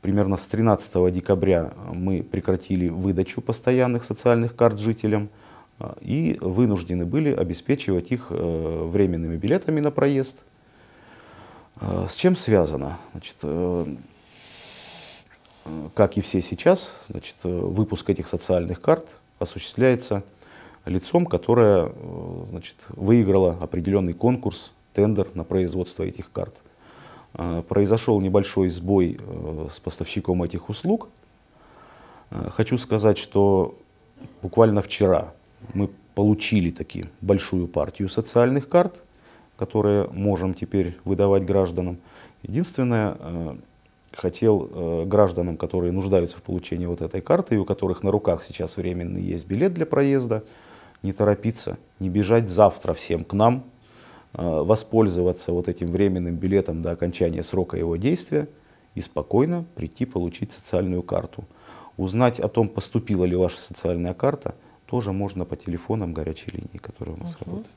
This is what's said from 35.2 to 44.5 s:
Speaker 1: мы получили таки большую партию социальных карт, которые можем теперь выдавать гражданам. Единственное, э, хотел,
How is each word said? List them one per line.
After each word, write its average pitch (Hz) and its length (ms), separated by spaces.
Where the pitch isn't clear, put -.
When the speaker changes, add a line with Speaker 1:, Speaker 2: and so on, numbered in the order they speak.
Speaker 1:
мы 98 160
получили 104 560
таки - 360
большую 95 460
партию 85 420
социальных 127 600
карт, 175 340
которые 104 560
можем 95 420
теперь 87 500
выдавать 98 400
гражданам. 90 540
Единственное, 120 760
э, 82 380
хотел, 95 580